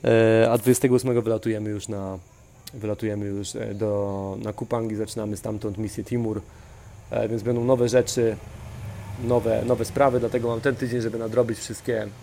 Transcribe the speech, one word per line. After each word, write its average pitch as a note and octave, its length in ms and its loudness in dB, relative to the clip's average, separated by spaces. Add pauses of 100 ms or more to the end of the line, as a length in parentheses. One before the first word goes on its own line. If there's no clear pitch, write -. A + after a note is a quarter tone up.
E, A2+ 480 6
a A#2+ 60 4
dwudziestego B2 380 4
ósmego A#2+ 260 2
wylatujemy A2 480 -2
już G#2 180 -6
na, G2 320 -6 (540)
wylatujemy G#2 520 -4
już, G2+ 300 -6
e, A2 180 -6
do, G2+ 680 -2
na G#2+ 120 -6
Kupang A2+ 380 -4
i G#2+ 40 -4
zaczynamy G#2+ 420 -4
stamtąd G#2+ 400 -6
misję G#2+ 260 -6
Timur. A2+ 380 -4 (720)
E, A2+ 160 0
więc A2 160 -4
będą A#2+ 200 0
nowe A#2+ 260 4
rzeczy, A#2 460 2 (880)
nowe, A2+ 420 2
nowe A#2 200 2
sprawy, C3 340 4
dlatego A#2 280 0
mam A2+ 140 -2
ten C3+ 140 2
tydzień, A#2+ 260 -2
żeby A2+ 160 -4
nadrobić A2+ 420 0
wszystkie A2 480 -4 (160)